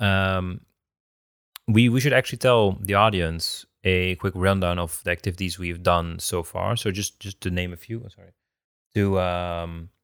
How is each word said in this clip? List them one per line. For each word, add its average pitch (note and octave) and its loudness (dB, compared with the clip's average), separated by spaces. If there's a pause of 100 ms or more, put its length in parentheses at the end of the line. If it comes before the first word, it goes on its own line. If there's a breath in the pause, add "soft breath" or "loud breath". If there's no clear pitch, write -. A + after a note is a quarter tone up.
um, F#2+ 0 (1080)
we, A2+ 6
we A#2+ 2
should C#3+ 2
actually C3 0
tell A2+ 4
the G2 0
audience F2+ 2 (200)
a F#2 2
quick F#2 -4
rundown F2+ 2
of E2+ -6
the F2 -2
activities F2+ -4
we've F2 -8
done E2+ 2
so F2 -4
far. F#2 -4
So - -4
just, G2+ -8
just G2 -14
to F#2 -6
name F2+ -4
a F2 -14
few, A2+ -14
sorry, F#2 -20 (600)
to, G2 2
um, E2+ -4 (140)